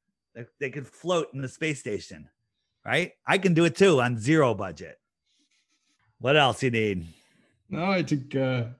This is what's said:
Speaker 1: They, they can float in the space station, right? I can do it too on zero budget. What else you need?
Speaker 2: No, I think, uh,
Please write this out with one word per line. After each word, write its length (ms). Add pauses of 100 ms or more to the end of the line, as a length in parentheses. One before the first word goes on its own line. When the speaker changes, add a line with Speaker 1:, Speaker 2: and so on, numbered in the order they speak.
(340)
Speaker 1:
They, 120 (140)
they 100
can 140
float 500
in 80
the 60
space 320
station, 480 (560)
right? 300 (140)
I 100
can 160
do 120
it 100
too 260
on 160
zero 380
budget. 440 (1200)
What 180
else 260
you 80
need? 340 (640)
Speaker 2:
No, 160
I 160
think, 340
uh, 280 (160)